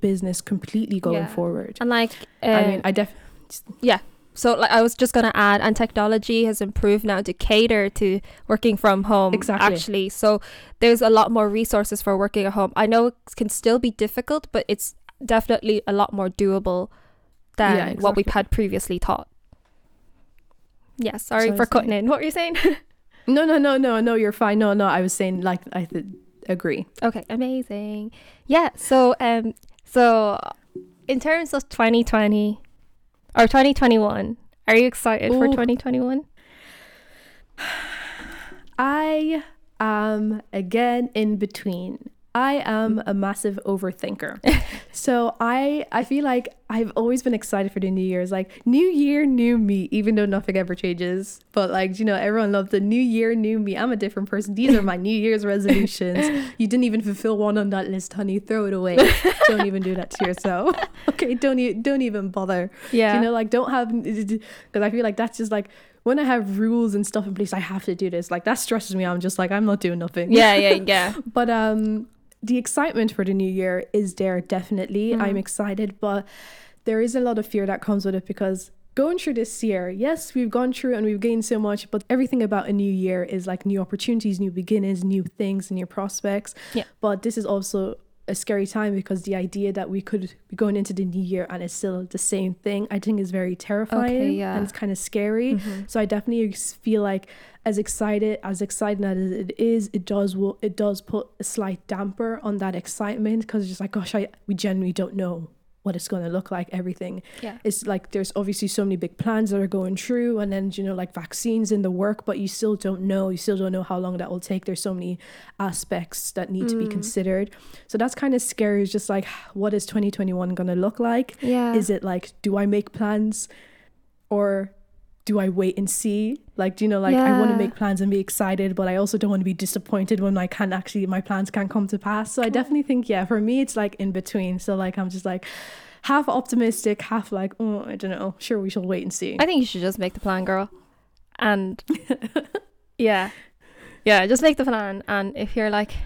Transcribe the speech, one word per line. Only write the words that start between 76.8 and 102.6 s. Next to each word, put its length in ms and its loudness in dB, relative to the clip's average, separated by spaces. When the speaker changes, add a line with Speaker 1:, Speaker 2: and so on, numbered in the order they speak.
Speaker 1:
there 140 0
is 160 0
a 40 0
lot 180 0
of 80 -4
fear 220 -2
that 140 -4
comes 220 0
with 120 -2
it, 100 -4
because 460 -4
going 240 2
through 160 -2
this 280 -4
year, 280 -2
yes, 420 -4
we've 160 0
gone 240 0
through 220 -2
and 100 0
we've 140 0
gained 260 0
so 140 0
much, 320 -2
but 180 -2
everything 320 2
about 260 0
a 60 0
new 180 2
year 320 0
is, 220 -6
like, 180 -6
new 160 0
opportunities, 600 -2
new 100 0
beginnings, 540 0
new 200 0
things, 320 -4
new 160 -4
prospects. 680 -6
Speaker 2:
Yeah. 120 -4
Speaker 1:
But 220 0
this 160 -2
is 80 -4
also 520 -2
a 60 -4
scary 320 -2
time, 300 -2
because 280 -4
the 120 -4
idea 380 -4
that 160 -6
we 120 -4
could 320 -6
be 80 -14
going 200 0
into 180 -2
the 120 -4
new 160 -4
year 280 -2
and 120 -10
it's 140 -10
still 340 -6
the 80 -8
same 380 -2
thing, 340 -4
I 80 -4
think 220 -2
is 100 -4
very 260 -2
terrifying 600 -2
Speaker 2:
Okay, 160 0
yeah. 240 -2
Speaker 1:
and 80 -2
it's 80 -8
kinda 240 -4
scary. 600 -2
Speaker 2:
Mm-hmm. 320 -6
Speaker 1:
So 120 -4
I 60 2
definitely 480 -2
s-, 200 -8
feel 280 0
like 260 -2
as 120 0
excited, 640 -2
as 180 -4
exciting 440 -2
as 260 -2
it 280 -6
is, 320 2
it 140 -4
does 320 0
wo-, 240 -2
it 160 -4
does 240 0
put 260 -6
a 40 -10
slight 440 -6
damper 560 -6
on 160 -2
that 160 -4